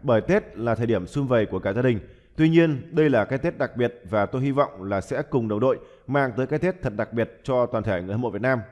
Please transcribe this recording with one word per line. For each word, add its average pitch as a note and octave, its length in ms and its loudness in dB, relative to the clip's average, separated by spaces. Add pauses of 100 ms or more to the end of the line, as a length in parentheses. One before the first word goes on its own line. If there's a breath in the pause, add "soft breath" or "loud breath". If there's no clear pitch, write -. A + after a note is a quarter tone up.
bởi A#2 180 2
Tết G#3 380 -2
là A#2 160 0
thời A2+ 120 -2
điểm G2 200 0
sum C#3+ 200 -4
vầy A#2 200 2
của F#2 120 -6
cả G2 140 -2
gia A#2 100 -2
đình. B2 180 2 (360 soft breath)
Tuy D#3+ 120 4
nhiên, D#3+ 420 4
đây D3+ 200 4
là A2 140 4
cái B2+ 140 -4
Tết E3+ 200 -4
đặc B2 180 -4
biệt A#2+ 340 -2
và G2+ 160 2
tôi B2+ 160 -4
hy C#3 80 0
vọng C3 320 0
là G2 180 -2
sẽ C3 220 -4
cùng A#2+ 260 -2
đồng G#2 120 0
đội B2+ 180 2 (280 loud breath)
mang C3+ 300 0
tới C3 100 -2
cái C#3+ 120 -4
Tết F3+ 240 -2
thật A#2+ 140 -4
đặc A2 160 -4
biệt A#2 300 -4
cho B2 240 0
toàn A2+ 180 -4
thể F#2 180 -2
người F#2+ 100 -8
hâm A2+ 80 -2
mộ B2 100 -2
Việt G2 120 -6
Nam. B2+ 180 0 (120)